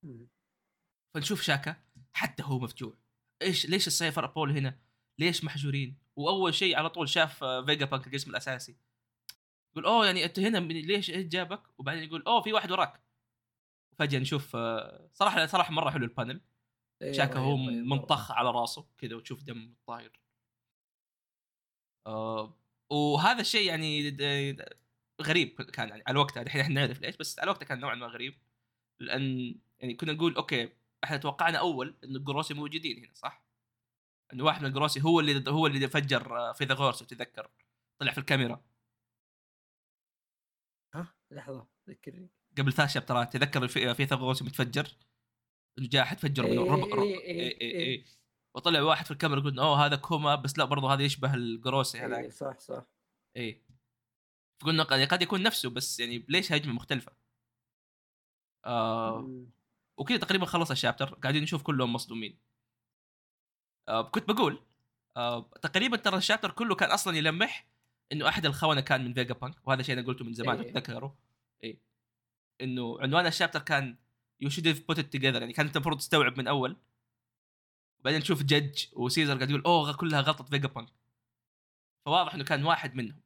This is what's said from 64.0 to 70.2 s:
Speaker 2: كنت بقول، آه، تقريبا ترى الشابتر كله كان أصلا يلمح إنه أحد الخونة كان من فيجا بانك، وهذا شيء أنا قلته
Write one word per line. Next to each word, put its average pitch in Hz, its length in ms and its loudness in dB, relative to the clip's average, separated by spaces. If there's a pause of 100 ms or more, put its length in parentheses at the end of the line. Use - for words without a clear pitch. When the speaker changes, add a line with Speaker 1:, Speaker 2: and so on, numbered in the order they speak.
Speaker 2:
كنت 208 220 -2
بقول، 214 320 2 (540)
آه، 120 240 -2
تقريبا 220 560 -2
ترى 190 200 0
الشابتر 208 340 0
كله 220 240 0
كان - 160 2
أصلا 180 260 0
يلمح 160 500 -2 (440)
إنه 147 160 0
أحد 160 180 0
الخونة 147 360 2
كان 131 240 0
من 123 80 -6
فيجا 123 200 -2
بانك، - 340 -12
وهذا 131 140 2
شيء 127 180 -2
أنا 123 80 -6
قلته 127 180 -4